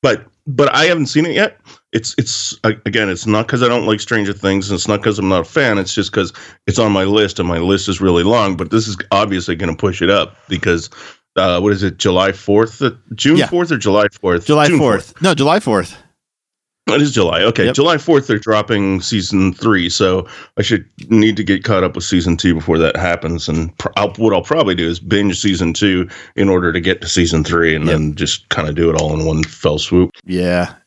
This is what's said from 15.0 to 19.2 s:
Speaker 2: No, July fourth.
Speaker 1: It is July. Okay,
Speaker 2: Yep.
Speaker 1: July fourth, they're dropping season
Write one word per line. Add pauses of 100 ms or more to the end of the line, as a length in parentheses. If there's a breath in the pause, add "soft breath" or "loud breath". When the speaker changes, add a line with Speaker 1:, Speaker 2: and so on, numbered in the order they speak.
Speaker 2:
No,
July
fourth. (880)
Speaker 1:
It
is
July.
Okay,
Speaker 2:
Yep.
Speaker 1:
July
fourth,
they're
dropping
season